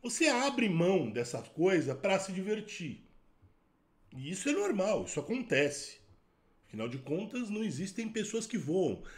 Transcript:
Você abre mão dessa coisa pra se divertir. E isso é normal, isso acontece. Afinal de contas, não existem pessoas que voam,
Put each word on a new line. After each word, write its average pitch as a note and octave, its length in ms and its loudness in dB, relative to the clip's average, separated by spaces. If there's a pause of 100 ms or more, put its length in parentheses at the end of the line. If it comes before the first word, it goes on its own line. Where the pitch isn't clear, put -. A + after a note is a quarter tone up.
Você B3 260 2
abre B3 400 4
mão E3+ 420 4
dessa A#2+ 320 -4
coisa D#3 520 2
pra F#3+ 260 2
se G3 120 -6
divertir. F#3 720 -4 (1120)
E C3+ 140 -8
isso G3 180 -2
é D4 40 4
normal, G#3+ 520 2
isso - 140 -4
acontece. D3 800 0 (680)
Afinal A2 220 -4
de C3 80 -6
contas, G3 520 -4
não G#3+ 140 -2
existem F#3+ 460 -4
pessoas A3 380 -4
que A#3 100 -4
voam, D3+ 460 0 (140)